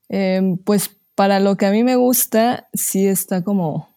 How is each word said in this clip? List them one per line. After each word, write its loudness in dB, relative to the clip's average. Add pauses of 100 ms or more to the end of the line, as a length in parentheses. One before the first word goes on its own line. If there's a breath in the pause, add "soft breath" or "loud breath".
Em, 0
pues, -2 (180)
para 2
lo 2
que 0
a 2
mí 2
me 2
gusta, 0
sí -2
está -2
como -4